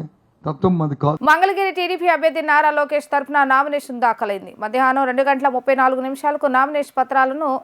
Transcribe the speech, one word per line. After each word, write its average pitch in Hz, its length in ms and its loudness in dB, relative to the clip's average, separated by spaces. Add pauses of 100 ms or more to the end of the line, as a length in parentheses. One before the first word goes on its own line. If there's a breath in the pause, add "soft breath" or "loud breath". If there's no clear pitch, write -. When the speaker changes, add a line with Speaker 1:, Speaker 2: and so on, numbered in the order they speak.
(460)
Speaker 1:
తత్వం 170 320 0
మాది 151 180 -2
కాదు. 147 260 0
Speaker 2:
మంగళగిరి 370 500 2
టీడీపీ 359 360 -4
అభ్యర్థి 320 340 2
నారా 302 300 2
లోకేష్ 294 340 -2
తరఫున 285 380 0
నామినేషన్ 269 580 0
దాఖలైంది. 208 580 -2
మధ్యాహ్నం 262 440 0
రెండు 254 200 0
గంటల 269 260 0
ముప్పై 254 260 0
నాలుగు 262 260 2
నిమిషాలకు 285 460 -2
నామినేషన్ 277 500 0
పత్రాలను 262 680 0